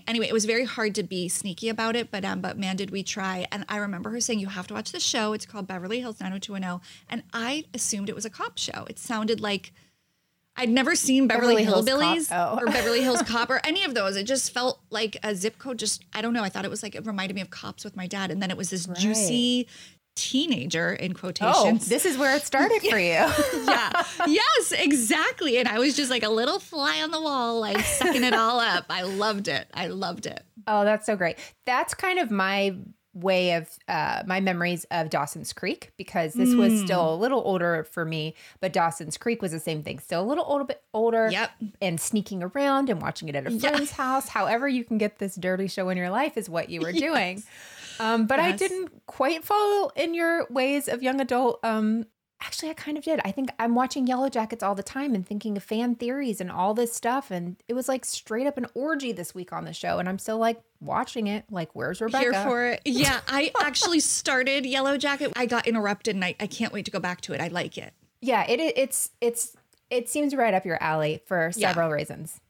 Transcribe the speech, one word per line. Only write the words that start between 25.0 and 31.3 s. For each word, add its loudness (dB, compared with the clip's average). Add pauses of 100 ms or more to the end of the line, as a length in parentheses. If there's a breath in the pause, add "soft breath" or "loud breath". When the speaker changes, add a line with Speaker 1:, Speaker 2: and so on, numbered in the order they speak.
Speaker 1:
And 2
I 0
was 4
just, 0
like, 2
a 0
little 2
fly -2
on -4
the -2
wall, 0
like, 0
sucking 2
it 4
all 4
up. 2
I -2
loved -2
it. -2
I -6
loved -6
it. -10 (240)
Speaker 2:
Oh, 4
that's 2
so 2
great. 0 (280 loud breath)